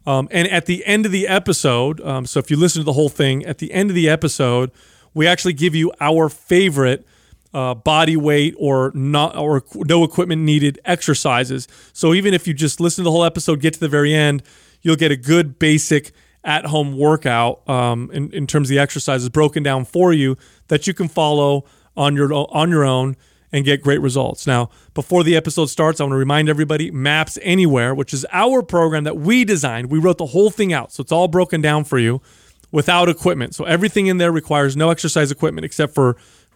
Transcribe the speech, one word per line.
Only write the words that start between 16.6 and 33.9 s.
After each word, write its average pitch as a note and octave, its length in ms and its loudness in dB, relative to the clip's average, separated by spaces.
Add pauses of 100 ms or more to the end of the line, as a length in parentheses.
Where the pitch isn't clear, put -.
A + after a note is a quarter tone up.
workout, C3+ 720 0
um, B2 460 -2
in, C#3+ 180 -6
in D3 140 -6
terms D3 220 0
of - 20 -2
the C#3 80 2
exercises C3+ 500 -2
broken D3+ 340 0
down C3+ 220 -2
for F3 300 2
you C3+ 240 0 (300)
that D3+ 180 0
you F#3 80 -2
can E3+ 140 -4
follow D3 580 0 (280)
on C#3+ 220 0
your C#3+ 160 0
o-, D3 140 -4
on D#3+ 240 0
your D#3 140 4
own C3 300 0 (400)
and C#3 120 0
get C#3+ 160 0
great C#3+ 180 0
results. C3 460 -4
Now, A#2+ 240 0 (240)
before F3 280 0
the E3 140 2
episode D#3 300 -2
starts, D#3 340 -2
I D3 40 0
wanna C#3 120 -2
remind C#3+ 320 0
everybody, D#3 420 -2
Maps D3 520 -2
Anywhere, C#3+ 520 2
which C#3 200 -6
is C3 180 -6
our A#3+ 300 2
program D#3+ 420 0
that D#3 140 -6
we A3+ 260 2
designed. C3+ 460 -2
We D#3 80 2
wrote E3+ 180 2
the E3+ 80 -6
whole F3+ 240 2
thing F#3+ 240 -2
out, B2 180 -4
so - 120 -12
it's C#3+ 100 -4
all F3 160 2
broken F3 320 0
down D3+ 240 2
for C#3 140 0
you A#2+ 240 0 (480)
without F3 360 2
equipment. E3 480 -2
So - 100 -8
everything G3 420 0